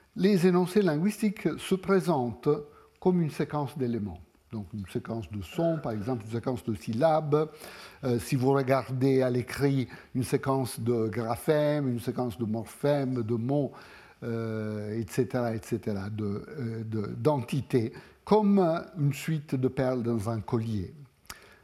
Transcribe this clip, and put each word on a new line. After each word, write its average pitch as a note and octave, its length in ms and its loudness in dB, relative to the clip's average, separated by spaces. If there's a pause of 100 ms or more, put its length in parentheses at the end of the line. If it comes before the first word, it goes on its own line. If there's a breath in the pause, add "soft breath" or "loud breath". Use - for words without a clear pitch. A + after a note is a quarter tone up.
(160 loud breath)
les F#3+ 300 4
énoncés F3+ 360 4
linguistiques F#3+ 680 0 (100)
se - 180 0
présentent D#3+ 760 2 (500 loud breath)
comme F3+ 220 4
une D3+ 100 0
séquence D3 460 -4
d'éléments. A2 420 -2 (320)
Donc G#2+ 220 -8
une G#2 180 -8
séquence A2+ 400 -6
de G2+ 100 -8
sons, E3 400 0
par C#3 100 -4
exemple, G#2+ 340 -4
une G#2+ 60 -10
séquence A#2+ 340 -2
de A#2 100 -2
syllabes. D3+ 760 2 (540 loud breath)
Euh, B2 160 2
si G#2+ 160 -2
vous C3 160 4
regardez C3 720 2
à B2+ 80 2
l'écrit, B2 580 0 (260 loud breath)
une C3 100 0
séquence C3+ 560 0
de A2+ 280 2
graphèmes, C#3+ 800 0
une A#2+ 120 0
séquence A#2+ 380 -4
de A#2+ 80 -2
morphèmes, B2+ 800 0
de A2 120 0
mots, C3 360 0 (520 loud breath)
euh, A2 760 -4
et A2+ 100 -4
cetera, A#2+ 460 0
et A2 80 -6
cetera, G2+ 460 -4
de, G#2+ 360 -4 (140)
euh, A2+ 240 -6
de, A2 320 -4
d'entités, B2 800 0 (320 loud breath)
comme G3+ 580 4 (160)
une C#3+ 140 2
suite D3+ 420 -4
de B2+ 120 0
perles B2+ 360 0
dans A2+ 260 0
un A2 120 -2
collier. A2 520 -2 (720 loud breath)